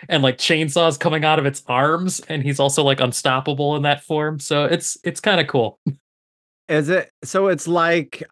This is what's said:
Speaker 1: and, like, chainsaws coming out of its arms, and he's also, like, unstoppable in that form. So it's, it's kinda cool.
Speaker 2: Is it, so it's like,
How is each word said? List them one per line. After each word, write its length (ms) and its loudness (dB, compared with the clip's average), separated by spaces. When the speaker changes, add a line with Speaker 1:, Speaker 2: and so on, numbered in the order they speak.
Speaker 1:
and, 140 0
like, 160 2
chainsaws 600 2
coming 260 0
out 140 2
of 60 0
its 220 -4
arms, 640 0
and 140 -4
he's 160 -4
also, 240 2
like, 180 2
unstoppable 760 -2
in 60 -2
that 200 0
form. 380 -4
So 240 0
it's, 400 -2
it's 160 -6
kinda 240 2
cool. 340 -2
Speaker 2:
Is 180 2
it, 220 0
so 260 0
it's 200 -2
like, 640 0